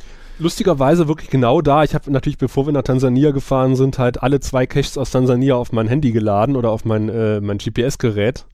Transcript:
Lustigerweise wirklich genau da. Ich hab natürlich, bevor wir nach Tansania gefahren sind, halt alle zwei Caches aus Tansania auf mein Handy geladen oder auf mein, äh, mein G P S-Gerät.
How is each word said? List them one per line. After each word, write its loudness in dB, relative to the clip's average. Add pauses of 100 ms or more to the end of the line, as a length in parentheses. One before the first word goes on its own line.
(380)
Lustigerweise 2
wirklich -4
genau 2
da. 4
Ich -2
hab -4
natürlich, -2
bevor -2
wir -2
nach 0
Tansania 2
gefahren 0
sind, 0
halt 0
alle -2
zwei -2
Caches -4
aus -6
Tansania 2
auf -4
mein 0
Handy 0
geladen 2
oder 0
auf -4
mein, 0
äh, -2
mein -4
G -6
P -2
S-Gerät. -2